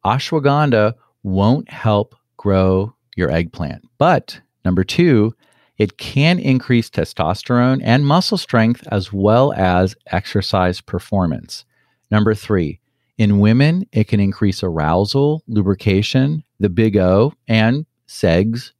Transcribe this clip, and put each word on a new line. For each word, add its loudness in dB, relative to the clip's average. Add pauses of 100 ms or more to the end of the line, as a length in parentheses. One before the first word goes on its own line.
ashwagandha 0 (300)
won't 0
help -2 (220)
grow 0 (220)
your -2
eggplant. -6 (140)
But 0 (240)
number 0
two, 2 (420)
it -2
can 0
increase 0
testosterone -2
and 2
muscle 0
strength -2
as -4
well 2
as 0 (200)
exercise -2
performance. -6 (440)
Number 2
three, -4 (380)
in 2
women, 2
it 0
can 0
increase -2
arousal, -2
lubrication, -2 (160)
the 0
big 0
O, 2 (160)
and 2 (220)
segs -2